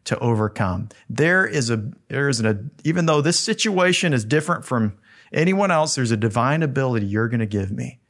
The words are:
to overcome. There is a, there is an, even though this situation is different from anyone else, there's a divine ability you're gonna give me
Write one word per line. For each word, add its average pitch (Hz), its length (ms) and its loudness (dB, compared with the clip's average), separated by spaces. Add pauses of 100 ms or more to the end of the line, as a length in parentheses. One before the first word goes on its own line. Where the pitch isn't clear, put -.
to - 160 -2
overcome. 107 680 -2 (220)
There 175 360 2
is 123 220 -2
a, 110 220 -2 (180)
there 139 220 -2
is 117 100 -2
an, 110 300 -2 (140)
even 165 200 0
though 151 160 4
this 156 180 2
situation 185 760 0
is 113 100 0
different 156 400 0
from 107 320 0 (340)
anyone 190 400 2
else, 156 240 2
there's 120 160 0
a 117 60 2
divine 120 460 0
ability 131 420 0
you're 107 240 -2
gonna 117 160 -2
give 101 260 -2
me 123 400 -8